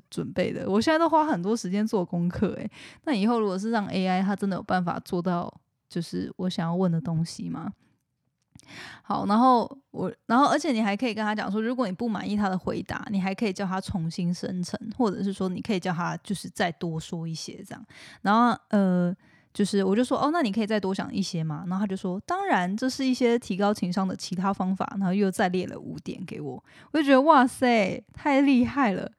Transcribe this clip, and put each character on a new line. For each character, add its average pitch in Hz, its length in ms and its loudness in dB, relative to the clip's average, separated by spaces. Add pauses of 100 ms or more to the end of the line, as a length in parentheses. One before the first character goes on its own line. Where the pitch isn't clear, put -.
(120)
准 170 200 -6
备 180 220 -2
的。 - 160 -6
我 196 100 2
现 311 140 4
在 311 60 4
都 330 100 4
花 311 160 4
很 247 160 0
多 214 160 0
时 180 140 -6
间 208 140 0
做 196 200 0
功 175 240 0
课 - 240 -2
欸， - 160 -8 (360)
那 311 100 0
以 196 100 2
后 240 140 4
如 214 80 2
果 185 100 -2
是 214 140 -4
让 214 160 0
A 185 200 0
I， 185 140 2
它 196 140 0
真 196 120 -2
的 185 100 -2
有 - 40 -6
办 185 240 0
法 - 180 -4
做 180 160 -2
到， 175 320 -2 (380)
就 180 100 -6
是 175 380 -6
我 185 100 -4
想 175 200 -2
要 170 80 -2
问 185 160 2
的 160 100 0
东 165 240 -2
西 175 240 -8
吗？ 165 240 -8 (1300)
好， - 240 -4
然 208 140 4
后 254 280 6 (220)
我， 180 240 -6 (140)
然 226 100 4
后 285 80 6
而 285 140 4
且 302 120 0
你 220 80 2
还 208 160 2
可 247 120 -2
以 220 60 -2
跟 214 120 -2
他 208 80 0
讲 208 180 -4
说， 214 80 0
如 226 160 0
果 247 120 0
你 185 40 -4
不 240 160 -4
满 196 220 -4
意 208 80 0
他 208 100 2
的 185 80 0
回 - 280 -4
答， - 260 -8
你 202 100 0
还 190 140 0
可 220 140 -2
以 190 40 0
叫 196 140 -4
他 185 160 -2
重 165 300 -4
新 175 200 0
生 180 300 -4
成， - 180 -6 (160)
或 233 140 2
者 185 140 -4
是 196 100 -2
说 185 160 -4
你 180 100 -6
可 208 140 -4
以 185 60 0
叫 185 120 -2
他 165 260 -4
就 - 180 -8
是 - 140 -10
再 180 240 -4
多 160 260 -6
说 165 280 -8
一 165 60 -6
些 - 320 -12
这 - 80 -16
样。 - 100 -16 (380)
然 202 140 4
后， 233 200 4 (120)
呃， 180 480 4 (360)
就 208 140 0
是 196 180 2
我 190 120 2
就 247 80 4
说 269 180 0
，“哦， - 100 4
那 339 120 2
你 208 80 0
可 220 100 0
以 202 60 0
再 214 120 0
多 190 140 -2
讲 196 180 -6
一 196 80 -2
些 175 240 -2
吗？” 151 240 -6
然 180 120 -2
后 - 20 -2
他 214 60 0
就 190 80 -4
说 190 320 -4
，“当 381 180 -2
然， 196 320 0
这 254 100 -2
是 269 160 -4
一 262 80 2
些 240 280 2
提 202 180 -6
高 202 160 2
情 180 180 -2
商 190 160 0
的 185 80 -4
其 - 200 -8
他 196 180 0
方 190 220 -2
法。” - 120 -4 (120)
然 196 80 0
后 175 40 2
又 196 200 2
再 185 180 0
列 180 160 -2
了 - 140 -10
五 - 200 -10
点 - 260 -10
给 - 140 -10
我， 139 240 -10 (280)
我 302 80 2
就 320 40 2
觉 277 60 4
得， 269 120 10
哇 285 260 8
塞， 233 560 2 (100)
太 277 280 2
厉 269 220 6
害 240 280 2
了。 185 280 -6